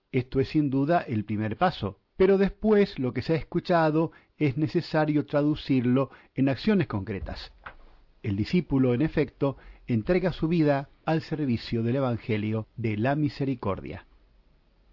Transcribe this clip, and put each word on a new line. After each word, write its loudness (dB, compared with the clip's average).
Esto -2
es -2
sin 2
duda 2
el -4
primer -4
paso. -2
Pero 6
después 2
lo -2
que -4
se -2
ha 2
escuchado 0
es 0
necesario 0
traducirlo 0
en 2
acciones 0
concretas. -8
El -4
discípulo, 2
en 0
efecto, -2
entrega 0
su -4
vida 2
al 0
servicio -2
del 0
Evangelio -2
de -4
la 0
misericordia. -4